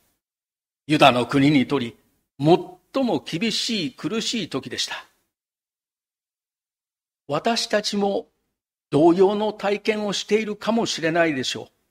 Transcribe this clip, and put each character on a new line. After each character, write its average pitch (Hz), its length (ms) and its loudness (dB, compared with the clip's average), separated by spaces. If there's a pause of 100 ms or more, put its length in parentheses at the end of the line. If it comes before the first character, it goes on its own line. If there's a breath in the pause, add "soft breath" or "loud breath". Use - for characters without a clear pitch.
(880)
ユ 151 100 0
ダ 143 160 6
の 123 140 0
国 139 240 4
に 131 160 4
と 143 120 -2
り、 117 180 -10 (420)
最 175 680 0
も 185 180 -2
厳 190 300 -4
し 196 360 -4
い 127 40 -14
苦 202 300 -6
し 220 220 -4
い - 40 -10
時 131 220 -8
で 113 80 -10
し - 80 -4
た。 - 180 -12 (2250)
私 185 380 -2
た 208 160 -2
ち - 140 -4
も 101 300 -2 (640)
同 165 220 6
様 190 220 4
の 208 180 -2
体 208 280 -4
験 214 260 -2
を 196 60 -2
し - 120 -6
て 214 160 0
い 214 60 -6
る 208 100 -8
か - 160 -2
も 226 140 0
し - 140 -6
れ 160 120 -2
な 170 140 4
い 156 80 0
で 131 100 -4
し - 120 -6
ょ 110 80 -12
う。 - 40 -20 (220)